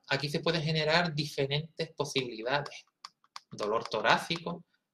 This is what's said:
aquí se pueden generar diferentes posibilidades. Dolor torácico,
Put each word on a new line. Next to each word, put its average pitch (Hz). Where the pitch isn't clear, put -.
aquí 139
se 160
pueden 165
generar 160
diferentes 147
posibilidades. 127
Dolor 110
torácico, 123